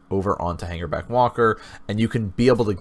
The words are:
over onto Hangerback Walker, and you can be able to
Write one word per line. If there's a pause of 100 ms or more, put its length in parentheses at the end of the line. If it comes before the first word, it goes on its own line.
(120)
over
onto
Hangerback
Walker, (280)
and
you
can
be
able
to